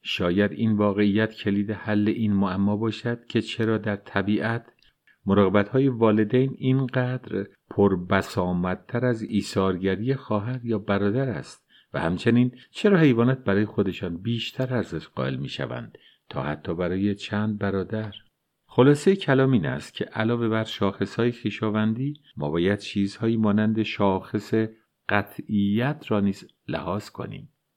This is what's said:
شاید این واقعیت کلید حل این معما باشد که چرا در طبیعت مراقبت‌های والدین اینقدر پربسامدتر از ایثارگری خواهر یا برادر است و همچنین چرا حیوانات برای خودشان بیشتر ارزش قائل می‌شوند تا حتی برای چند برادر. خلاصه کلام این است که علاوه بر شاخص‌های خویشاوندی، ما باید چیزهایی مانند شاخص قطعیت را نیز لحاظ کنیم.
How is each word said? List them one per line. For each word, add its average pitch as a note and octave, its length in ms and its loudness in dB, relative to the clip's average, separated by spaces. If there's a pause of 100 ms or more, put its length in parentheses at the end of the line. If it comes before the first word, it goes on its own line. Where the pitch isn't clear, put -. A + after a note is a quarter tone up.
شاید F#2+ 500 0
این A2 260 0
واقعیت G#2 560 2
کلید G2+ 380 -2
حل G#2 360 0
این G#2+ 260 0
معما G2 440 2
باشد A2+ 480 -4
که A2+ 160 0
چرا A2 360 -2
در G#2 180 -2
طبیعت G#2 720 -2 (600)
مراقبت‌های G2+ 640 4
والدین A2+ 720 2
اینقدر B2+ 920 -2 (220)
پربسامدتر F#2 1400 0
از A#2 160 0
ایثارگری G2 920 0
خواهر A#2 480 -4
یا A2+ 160 -2
برادر G2+ 500 0
است - 380 -10 (260)
و E2+ 60 -4
همچنین A#2 520 2 (200)
چرا G3+ 260 4
حیوانات C3 460 4
برای G2+ 220 2
خودشان F#2 520 -2
بیشتر A#2 560 -4
ارزش E2 340 -4
قائل - 280 -4
می‌شوند B2 600 -8 (320)
تا - 140 -6
حتی D2+ 320 -6
برای F#2 400 -2
چند G#2 440 -4
برادر. G2+ 540 -4 (520)
خلاصه D3 500 4
کلام C3+ 360 2
این G2 140 2
است G2 280 -6
که - 120 -6
علاوه A#2 420 -2
بر A2 160 0
شاخص‌های G#2+ 680 -2
خویشاوندی، A2 840 -2 (240)
ما D2 120 -4
باید F2+ 300 2
چیزهایی G#2 580 -2
مانند G#2+ 460 2
شاخص G2+ 680 -2 (560)
قطعیت G#2 1000 -2
را G#2+ 120 0
نیز G2 280 -2 (200)
لحاظ G#2 420 -6
کنیم. - 400 -12 (280)